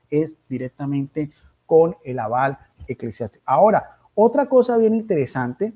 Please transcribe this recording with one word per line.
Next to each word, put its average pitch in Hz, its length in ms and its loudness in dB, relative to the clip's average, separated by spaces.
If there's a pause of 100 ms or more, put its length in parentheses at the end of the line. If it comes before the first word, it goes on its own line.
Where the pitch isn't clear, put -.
(100)
es 156 260 -2 (120)
directamente 139 800 -6 (360)
con 165 380 4
el 127 140 -8
aval 123 400 -2 (280)
eclesiástico. - 600 -10
Ahora, 175 520 2 (160)
otra 233 340 2
cosa 247 280 2
bien 220 180 2
interesante, 180 800 -4